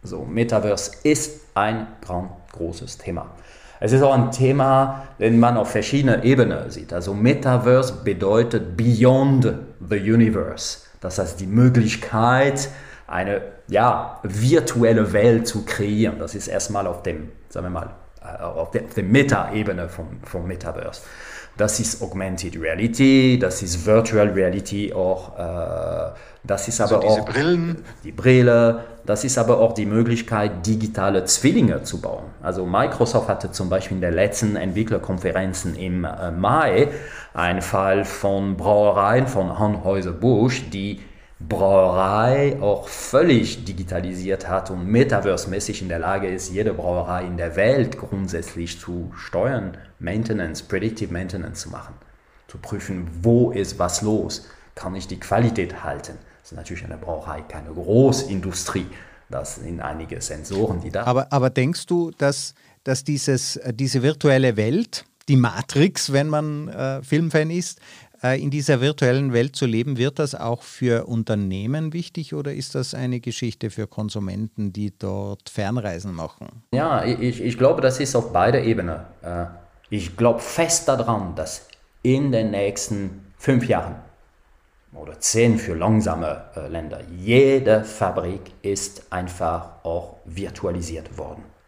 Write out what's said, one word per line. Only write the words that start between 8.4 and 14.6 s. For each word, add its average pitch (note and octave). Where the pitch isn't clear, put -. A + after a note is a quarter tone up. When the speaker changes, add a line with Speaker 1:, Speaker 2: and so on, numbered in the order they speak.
Speaker 1:
Beyond B2
the G#2
Universe. G#2+
Das F2+
heißt, F2+
die F#2+
Möglichkeit, B2
eine, F#2+
ja, G2
virtuelle A2+